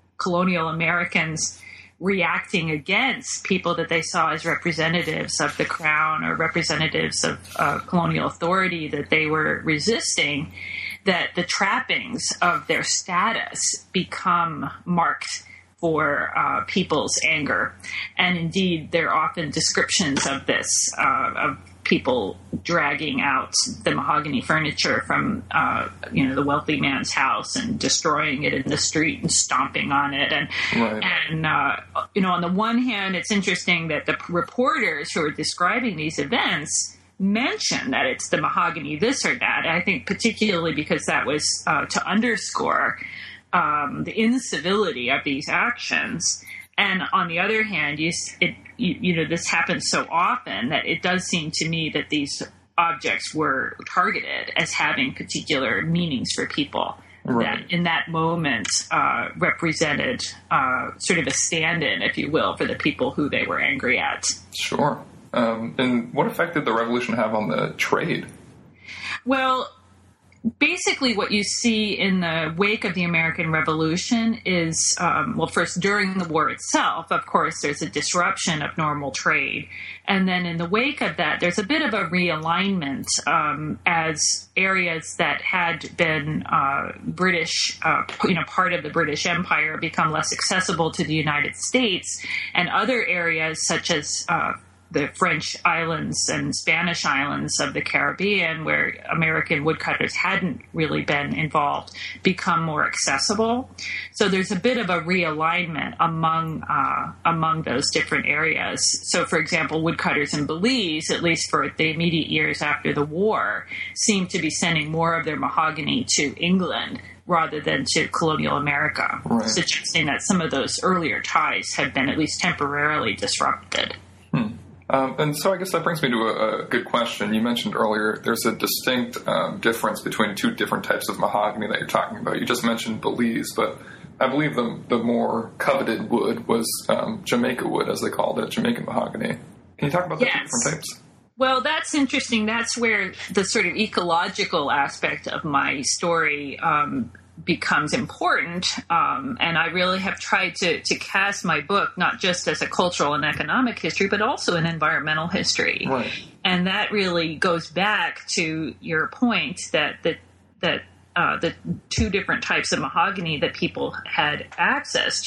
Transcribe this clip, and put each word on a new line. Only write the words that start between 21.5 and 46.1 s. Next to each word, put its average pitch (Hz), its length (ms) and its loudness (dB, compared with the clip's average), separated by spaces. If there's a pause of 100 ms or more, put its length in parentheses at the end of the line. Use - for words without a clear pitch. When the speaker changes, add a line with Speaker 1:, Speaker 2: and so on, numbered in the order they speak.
Speaker 1:
people 123 540 2 (260)
dragging 147 580 0
out 135 300 2 (320)
the 151 120 2
mahogany 147 460 0
furniture 147 680 0
from, 143 420 0
uh, 127 400 0 (240)
you 135 160 4
know, 135 60 -2
the 143 80 2
wealthy 147 360 0
man's 139 320 0
house 123 440 0
and - 240 -2
destroying 151 640 0
it 151 100 0
in 139 160 -2
the 147 80 0
street 156 440 0
and 165 100 0
stomping 143 600 0
on 143 220 2
it. 139 180 0
And, 147 160 0 (320)
Speaker 2:
Right. 214 240 2 (280)
Speaker 1:
and, 160 160 -2
uh, 143 300 2 (360)
you 202 80 4
know, 185 80 4
on 175 120 2
the 170 100 0
one 220 260 2
hand, 202 380 0
it's 175 160 -2
interesting 180 560 2
that 147 180 0
the 151 100 0 (140)
reporters 175 840 0
who 180 140 0
are 156 60 0
describing 190 640 0
these 156 240 -4
events 175 760 0 (220)
mention 233 760 0
that - 140 2
it's - 240 -4
the 170 100 2
mahogany 151 580 0
this 233 280 2
or 156 80 2
that. 120 320 0
I 165 160 0
think 185 240 0
particularly 185 720 0
because 151 320 -2
that 156 180 2
was, 147 180 0 (220)
uh, 151 220 0
to - 200 -2
underscore, - 920 0 (540)
um, 151 520 2
the - 120 -6
incivility 190 920 2
of 135 160 2
these 139 240 -2
actions. - 960 0 (320)